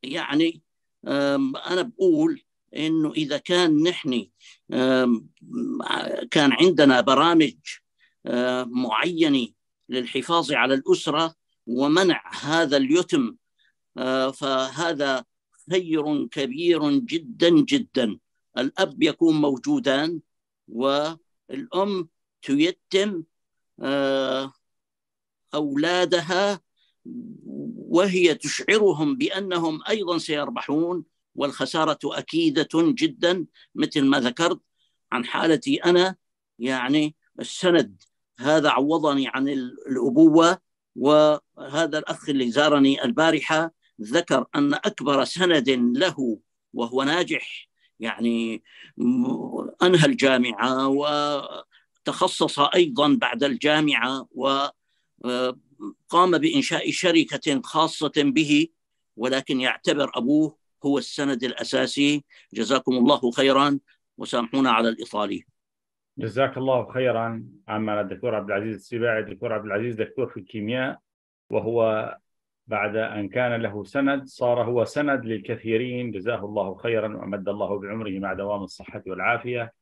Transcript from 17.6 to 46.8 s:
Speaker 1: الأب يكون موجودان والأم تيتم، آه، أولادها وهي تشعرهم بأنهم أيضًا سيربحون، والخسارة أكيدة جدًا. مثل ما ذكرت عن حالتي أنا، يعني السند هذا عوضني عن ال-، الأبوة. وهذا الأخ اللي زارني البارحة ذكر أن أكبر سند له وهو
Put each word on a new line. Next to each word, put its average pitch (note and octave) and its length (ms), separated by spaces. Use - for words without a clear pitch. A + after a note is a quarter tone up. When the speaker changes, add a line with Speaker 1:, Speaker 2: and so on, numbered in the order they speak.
Speaker 1:
الأب C#3+ 440
يكون D#3 380
موجودان C#3+ 800
والأم D#3+ 1400
تيتم، F3+ 800
آه، C3+ 720
أولادها F3 1080
وهي F3+ 580
تشعرهم D#3 840
بأنهم E3+ 720
أيضًا F3+ 300
سيربحون، D3+ 840
والخسارة C#3+ 680
أكيدة D3 720
جدًا. D#3+ 720
مثل C#3+ 300
ما C#3 160
ذكرت D#3+ 400
عن B2 120
حالتي D3 520
أنا، F3+ 400
يعني C3+ 580
السند E3+ 640
هذا D3 320
عوضني C#3 580
عن C3 200
ال-، C3 280
الأبوة. E3 720
وهذا D3+ 1000
الأخ - 300
اللي C3 220
زارني C#3 540
البارحة D#3 720
ذكر B2+ 460
أن C#3+ 180
أكبر D3 500
سند E3 460
له B2+ 680
وهو A#2+ 280